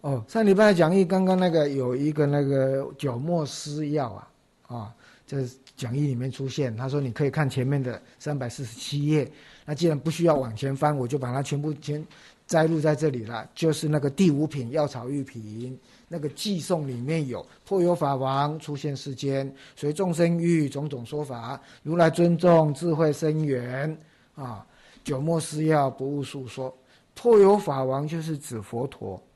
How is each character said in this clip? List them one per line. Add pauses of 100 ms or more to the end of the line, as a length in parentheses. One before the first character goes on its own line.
哦，
上
礼
拜
的
讲
义，
刚
刚
那
个
有
一
个
那
个
九
墨
司
要
啊， (400)
啊， (320)
在 (320)
讲
义
里
面
出
现，
他
说
你
可
以
看
前
面
的 (180)
三
百
四
十
七
页。 (360)
那
既
然
不
需
要
往
前
翻，
我
就
把
它
全
部
先 (400)
摘
录
在
这
里
了。 (100)
就
是
那
个
第
五
品
药
草
玉
品， (300)
那
个
寄
送
里
面
有 (220)
破
有
法
王
出
现
世
间， (220)
随
众
生
欲
种
种
说
法， (220)
如
来
尊
重
智
慧
深
远 (380)
啊， (380)
九
墨
司
要
不
误
述
说。 (420)
破
有
法
王
就
是
指
佛
陀 (160)